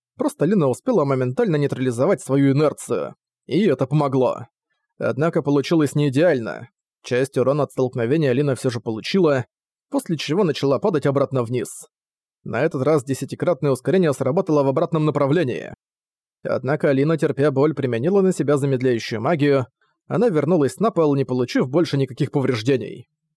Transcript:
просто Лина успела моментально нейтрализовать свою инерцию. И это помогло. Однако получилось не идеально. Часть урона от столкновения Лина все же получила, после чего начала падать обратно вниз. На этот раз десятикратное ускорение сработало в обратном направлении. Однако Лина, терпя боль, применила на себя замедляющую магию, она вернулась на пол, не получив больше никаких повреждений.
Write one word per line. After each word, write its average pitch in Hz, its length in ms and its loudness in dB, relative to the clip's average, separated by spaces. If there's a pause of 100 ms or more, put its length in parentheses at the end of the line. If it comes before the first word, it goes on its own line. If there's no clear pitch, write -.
(160)
просто 262 300 -2
Лина 175 220 2
успела 160 360 0
моментально 135 520 0
нейтрализовать 131 640 0
свою 139 320 2
инерцию. 127 600 -2 (320)
И 165 200 0
это 139 200 2
помогло. 131 600 0 (520)
Однако 143 440 -2
получилось 143 520 2
не 147 140 2
идеально. 123 600 0 (340)
Часть 131 360 -2
урона 135 260 2
от - 80 -6
столкновения 127 600 0
Лина 135 240 0
все 135 120 -4
же 117 120 -4
получила, 131 640 0 (440)
после 196 260 -4
чего 170 280 -2
начала 139 340 0
падать 165 280 0
обратно 135 380 0
вниз. 117 420 -6 (560)
На 117 200 -4
этот 151 200 -2
раз 143 220 2
десятикратное 143 640 -4
ускорение 151 420 2
сработало 147 520 0
в 135 40 0
обратном 156 360 0
направлении. 139 720 0 (680)
Однако 127 480 0
Лина, 143 260 2
терпя 143 340 0
боль, 139 240 2
применила 131 480 0
на 185 100 4
себя 147 240 0
замедляющую 127 640 0
магию, 139 460 2 (420)
она 190 200 2
вернулась 151 500 2
на 220 120 0
пол, 156 240 2
не 135 100 0
получив 127 440 0
больше 147 280 0
никаких 135 360 -2
повреждений. 127 760 -2 (280)